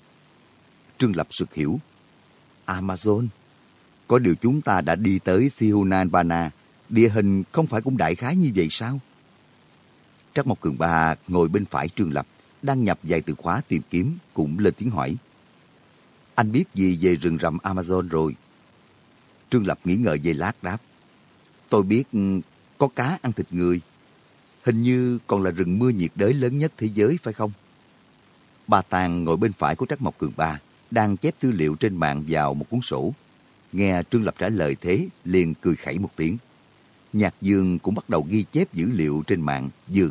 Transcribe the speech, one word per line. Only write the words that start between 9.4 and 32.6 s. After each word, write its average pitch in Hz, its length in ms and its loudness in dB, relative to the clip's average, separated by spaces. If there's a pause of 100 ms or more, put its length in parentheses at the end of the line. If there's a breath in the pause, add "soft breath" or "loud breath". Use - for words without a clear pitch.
Trắc 143 140 -2
Mộc 104 140 -2
Cường 73 160 -2
Ba 80 380 2 (120)
ngồi 87 200 2
bên 98 180 0
phải 71 240 -4
Trương 90 240 -2
Lập, 69 140 -4 (340)
đang 135 220 0
nhập 90 200 0
vài 82 180 0
từ 76 140 -6
khóa 95 320 -4
tìm 85 220 -2
kiếm, 120 280 -2 (160)
cũng 78 260 -2
lên - 180 2
tiếng 113 120 -4
hỏi, 71 260 -4 (1200)
"Anh 110 160 2
biết 113 120 2 (100)
gì 95 280 2
về 90 140 4
rừng 82 260 0
rậm 82 160 0
Amazon 92 520 -2
rồi?" 80 260 0 (1120)
Trương 113 180 2
Lập 78 160 -4
nghĩ 90 120 2
ngợi 101 240 0
giây 82 140 -2
lát 85 300 -4
đáp, 95 140 -6 (920)
"Tôi 107 140 4
biết, 107 280 2
ừ, 98 280 0 (380)
có 143 100 4
cá 139 340 -4
ăn 123 100 -2
thịt - 200 -6
người. 87 300 0 (840)
Hình 117 180 0
như 123 460 2
còn 98 160 2
là 92 80 2
rừng 90 280 0
mưa 127 100 2
nhiệt 92 260 0
đới 104 180 2
lớn 131 260 -2
nhất 156 180 -2
thế 110 180 -4
giới 110 280 2
phải 113 100 -6
không?" 107 180 -4 (1160)
Ba 101 140 4
Tàng 87 420 0
ngồi 82 140 2
bên 104 160 0
phải 78 220 0
của 131 100 -4
Trắc 139 160 -6
Mộc 87 160 -4
Cường 73 180 -6
Ba, 78 240 -2 (320)
đang 107 260 2
chép 160 220 -2
tư 127 120 0
liệu 78 240 0
trên 98 200 -2
mạng 76 320 -2
vào 76 260 0
một 71 160 -6